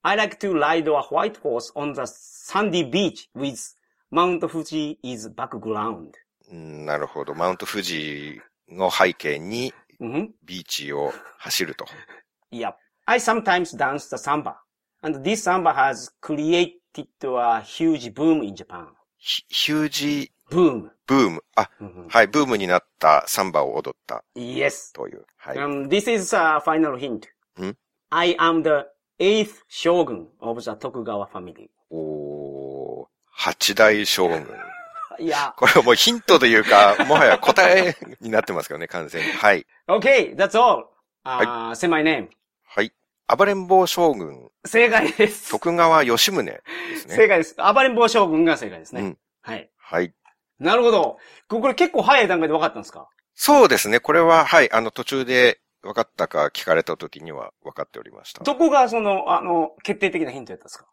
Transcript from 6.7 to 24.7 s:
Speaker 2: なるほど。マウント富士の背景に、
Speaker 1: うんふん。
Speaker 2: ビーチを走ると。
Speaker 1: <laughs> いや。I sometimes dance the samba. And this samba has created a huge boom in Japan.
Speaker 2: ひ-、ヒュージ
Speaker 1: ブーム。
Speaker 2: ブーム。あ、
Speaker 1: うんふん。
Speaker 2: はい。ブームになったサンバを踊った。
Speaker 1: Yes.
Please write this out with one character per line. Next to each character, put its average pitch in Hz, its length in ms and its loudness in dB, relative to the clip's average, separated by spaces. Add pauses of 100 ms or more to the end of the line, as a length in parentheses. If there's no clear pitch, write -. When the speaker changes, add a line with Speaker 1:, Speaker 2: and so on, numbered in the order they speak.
Speaker 2:
な 76 100 -2
る 73 80 -4
ほ 71 180 -12
ど。 73 120 -10
マ 87 140 -2
ウ 92 40 -2
ン 90 40 -8
ト - 100 -12
富 101 160 -6
士 76 580 -10 (280)
の 90 200 -2
背 92 240 2
景 73 240 -6
に、 113 360 -8 (260)
Speaker 1:
う 120 80 -14
ん 113 40 -10
ふ 139 60 -8
ん。 220 140 -10 (120)
Speaker 2:
ビ 90 180 -14
ー - 40 -20
チ 71 280 -10
を 71 200 -6 (240)
走 - 280 -6
る 76 100 -14
と。 - 100 -14 (320)
Speaker 1:
<laughs> - 320 -20
い 120 100 -14
や。 110 160 -8 (300)
I 240 140 2
sometimes 208 580 0
dance 139 380 -4
the - 80 -
samba. 143 300 -4 (480)
And 151 200 -8
this 208 220 -4
samba 175 320 0
has 135 360 -2 (100)
created 165 560 -2 (460)
a 120 400 0
huge 147 500 -4
boom 151 300 0
in 98 120 -10
Japan. 87 320 -18 (300)
Speaker 2:
ひ-、 - 320 -8
ヒ - 240 -2
ュ 151 120 0
ー 147 40 -6
ジ 143 420 -6 (180)
Speaker 1:
ブ 170 200 4
ー 127 80 -2
ム。 107 140 -12 (160)
Speaker 2:
ブ 135 80 2
ー 117 140 4
ム。 80 140 -8 (120)
あ、 104 140 0 (100)
Speaker 1:
う 104 60 -18
ん 95 80 -16
ふ 90 80 -20
ん。 85 60 -20
Speaker 2:
は 113 160 4
い。 101 40 4
ブ 147 160 0
ー - 20 2
ム 120 120 -2
に 98 100 -4
な 90 120 4
っ - 40 -2 (160)
た 76 280 6
サ - 160 -2
ン 92 80 -4
バ 78 120 0
を 67 120 -6
踊 69 220 -8
っ - 100 -20
た。 - 160 -12 (120)
Speaker 1:
Yes. 131 580 -6